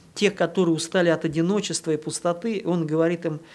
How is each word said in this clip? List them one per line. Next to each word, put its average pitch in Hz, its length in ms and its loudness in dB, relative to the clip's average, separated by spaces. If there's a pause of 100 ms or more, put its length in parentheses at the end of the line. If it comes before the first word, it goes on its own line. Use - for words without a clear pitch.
(140)
тех, 196 220 0
которые 170 400 2
устали 170 340 2
от 160 160 2
одиночества 165 640 0
и 156 60 2
пустоты, 175 680 -4
Он 170 200 0
говорит 165 400 0
им 156 140 -4 (160)